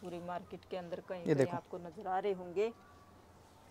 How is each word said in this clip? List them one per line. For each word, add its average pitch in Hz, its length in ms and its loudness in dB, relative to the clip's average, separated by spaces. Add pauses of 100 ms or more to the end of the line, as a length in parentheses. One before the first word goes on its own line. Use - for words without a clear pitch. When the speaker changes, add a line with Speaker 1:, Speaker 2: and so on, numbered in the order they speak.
Speaker 1:
पूरे 175 260 -8
मार्केट 175 340 -6 (100)
के 185 60 -4
अंदर 180 240 -6
कहीं 180 200 -8
Speaker 2:
ये 170 40 -10
Speaker 1:
कहीं 156 120 6
Speaker 2:
देखो। 135 200 6
Speaker 1:
आपको 175 220 -8
नजर 175 300 -10
आ 185 100 2
रहे 196 140 2
होंगे। 185 400 0 (1000)